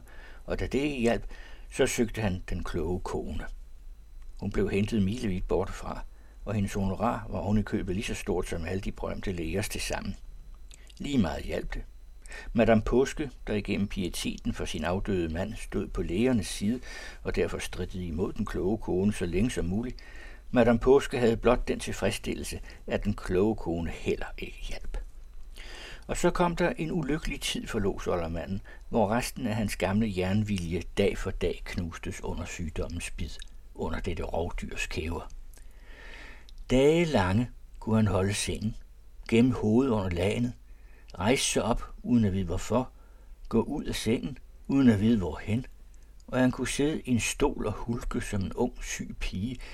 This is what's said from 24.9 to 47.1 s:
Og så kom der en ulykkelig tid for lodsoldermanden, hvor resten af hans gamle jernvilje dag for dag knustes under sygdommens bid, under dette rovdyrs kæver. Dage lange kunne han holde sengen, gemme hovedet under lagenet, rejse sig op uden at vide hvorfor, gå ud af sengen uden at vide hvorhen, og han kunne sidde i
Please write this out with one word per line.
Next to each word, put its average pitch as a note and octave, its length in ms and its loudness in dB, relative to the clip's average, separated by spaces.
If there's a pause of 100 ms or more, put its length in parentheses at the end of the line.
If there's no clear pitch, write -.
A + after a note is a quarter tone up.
Og A#2+ 100 -2
så F3 140 4
kom F3 260 2
der E3+ 200 4
en E3 160 -4
ulykkelig D#3+ 480 -2
tid - 260 -4
for - 120 -2
lodsoldermanden, F2+ 840 -2 (260)
hvor A2+ 200 4
resten A#2+ 380 0
af G#2+ 80 0
hans G#2+ 220 0
gamle G2+ 400 2
jernvilje F#2 680 2 (160)
dag G2 200 4
for - 120 -2
dag - 340 -2
knustes - 600 -6
under E2+ 200 -4
sygdommens E2+ 680 -6
bid, - 200 -4 (440)
under - 260 -4
dette - 220 -2
rovdyrs - 640 -4
kæver. E2 440 -4 (1400)
Dage D3 340 8
lange A#2 460 4 (300)
kunne A2 160 2
han A2 100 6
holde F#2+ 280 4
sengen, G2+ 420 -2 (520)
gemme A#2+ 240 8
hovedet A2+ 380 6
under G2 200 2
lagenet, G#2+ 420 2 (680)
rejse - 260 4
sig - 180 2
op A#3 200 2 (200)
uden D3+ 220 6
at F#2+ 80 4
vide F#2+ 120 0
hvorfor, F#2 460 0 (580)
gå A2+ 140 4
ud D3+ 220 -4
af A2 100 -2
sengen - 440 0 (300)
uden C#3 200 8
at G#2 120 8
vide A2+ 180 6
hvorhen, G2+ 480 -2 (600)
og B2+ 140 0
han B2+ 100 6
kunne A#2+ 180 0
sidde D3 320 2
i - 100 -4